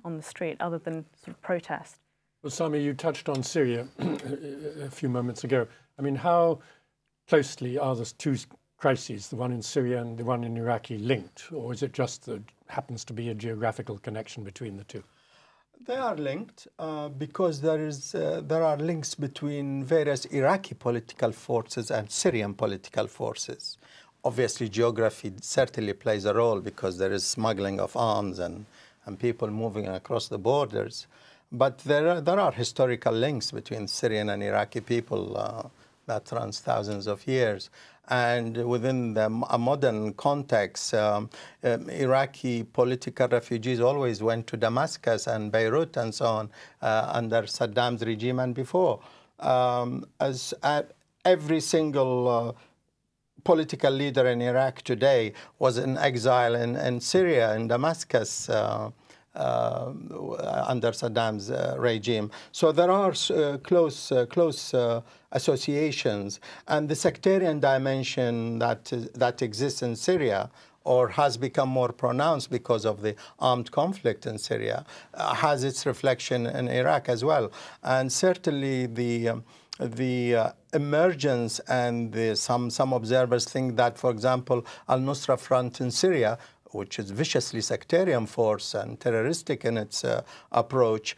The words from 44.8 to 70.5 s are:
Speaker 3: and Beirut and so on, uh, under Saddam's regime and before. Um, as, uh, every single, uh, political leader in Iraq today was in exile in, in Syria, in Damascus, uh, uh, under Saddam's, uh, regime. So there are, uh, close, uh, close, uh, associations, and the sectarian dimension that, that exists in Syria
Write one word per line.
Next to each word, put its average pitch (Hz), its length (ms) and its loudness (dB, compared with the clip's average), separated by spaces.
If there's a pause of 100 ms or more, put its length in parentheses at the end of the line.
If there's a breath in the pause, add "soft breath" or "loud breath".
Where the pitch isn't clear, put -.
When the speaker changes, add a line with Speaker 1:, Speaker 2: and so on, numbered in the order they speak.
Speaker 3:
and 107 240 -4
Beirut 117 440 2
and 113 180 -2
so 135 120 -2
on, 107 240 -2 (320 loud breath)
uh, 110 320 2
under 117 300 2
Saddam's 120 600 -2
regime 113 360 -2
and 127 160 -2
before. 135 440 0 (400 loud breath)
Um, 123 640 0 (140)
as, 131 340 -2 (100)
uh, 147 200 2 (400)
every 160 380 4
single, 135 640 2
uh, 117 240 2 (920 soft breath)
political 151 480 4
leader 135 360 2
in 120 140 2
Iraq 127 400 2
today 117 520 2 (260 loud breath)
was 127 180 4
in 135 200 -2
exile 123 580 4
in, 120 200 0
in 127 240 0
Syria, 139 560 4
in 113 120 -2
Damascus, 123 800 0
uh, 110 400 0 (460 soft breath)
uh, - 580 -2 (760)
under 120 240 0
Saddam's, 110 600 -2
uh, 131 260 -2
regime. 113 540 0 (200 loud breath)
So 156 200 4
there 170 200 6
are, 190 220 4 (160)
uh, 147 340 2
close, 170 480 2
uh, 123 140 4
close, 160 480 0
uh, 117 280 2 (300 soft breath)
associations, 131 1080 0 (280 loud breath)
and 151 220 2
the 156 60 -2
sectarian 180 640 2
dimension 131 1000 2
that, 117 260 0 (300)
that 123 260 0
exists 123 400 -2
in 117 140 0
Syria 127 540 2 (340 soft breath)